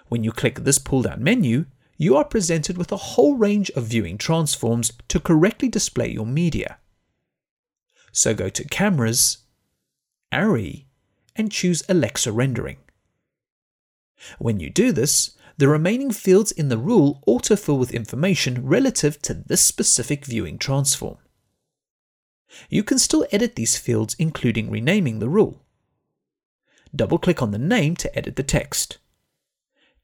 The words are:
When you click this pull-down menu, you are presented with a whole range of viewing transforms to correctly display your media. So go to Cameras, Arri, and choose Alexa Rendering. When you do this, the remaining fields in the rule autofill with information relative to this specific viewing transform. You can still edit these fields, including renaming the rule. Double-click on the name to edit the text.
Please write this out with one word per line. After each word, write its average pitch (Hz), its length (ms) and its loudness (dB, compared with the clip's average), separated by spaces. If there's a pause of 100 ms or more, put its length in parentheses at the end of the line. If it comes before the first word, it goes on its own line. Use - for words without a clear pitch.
When 117 140 -2
you 110 80 0
click - 280 -2
this 123 200 2
pull-down - 440 -2
menu, 160 420 2 (320)
you 214 200 4
are 302 80 4
presented 175 520 -2
with 175 140 -6
a 202 60 -4
whole 277 380 2
range 208 360 2
of 123 140 -4
viewing 107 320 -2
transforms 120 760 0 (160)
to - 120 0
correctly 185 500 2
display 117 420 -2
your 117 140 -6
media. 139 520 -2 (1300)
So - 220 2
go 95 160 -4
to - 180 -8
Cameras, 135 680 0 (920)
Arri, 139 540 -2 (500)
and 220 160 -2
choose 180 360 0
Alexa 131 440 0
Rendering. 110 460 -2 (1600)
When 110 200 -2
you 76 100 -8
do 240 220 2
this, - 460 0 (200)
the 139 100 4
remaining 196 440 2
fields 202 400 4
in 147 180 -2
the 117 80 0
rule 143 500 2
autofill 202 520 2
with 127 140 -2
information 127 760 -2
relative 165 540 2
to - 120 -6
this - 280 -2
specific - 640 0
viewing 104 320 -6
transform. - 600 -2 (1500)
You 208 140 0
can 262 160 0
still 311 320 2
edit 233 240 0
these - 220 -2
fields, 110 420 -2
including 117 500 -2
renaming 123 500 0
the 98 100 -4
rule. - 340 0 (1300)
Double-click 160 460 0
on 117 80 0
the 101 80 -4
name 165 380 0
to - 200 -8
edit - 200 -6
the 139 80 -2
text. - 560 -4 (1040)